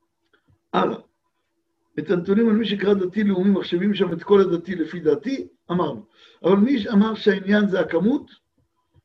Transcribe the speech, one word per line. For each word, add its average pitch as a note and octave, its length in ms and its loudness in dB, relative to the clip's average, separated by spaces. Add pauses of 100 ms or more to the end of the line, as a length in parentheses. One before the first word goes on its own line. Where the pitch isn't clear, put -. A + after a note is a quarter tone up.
(720)
הלאה. F#3 240 -2 (1040)
את D3 100 -4
הנתונים G3 400 0
על G#3 60 2
מי A3+ 100 0
שקרא G3+ 280 0
דתי G3 300 -2
לאומי G3 260 2
מחשיבים G3 440 0
שם F3 200 -2
את E3 100 -8
כל G3+ 180 6
הדתי F3 340 -2
לפי D#3+ 240 -6
דעתי, D#3 480 -2 (240)
אמרנו. C#3+ 340 -4 (380)
אבל F#3 120 4
מי A3 340 2
אמר G#3+ 260 2
שהעניין G3+ 520 0
זה F#3 120 0
הכמות? F3 520 -2 (720)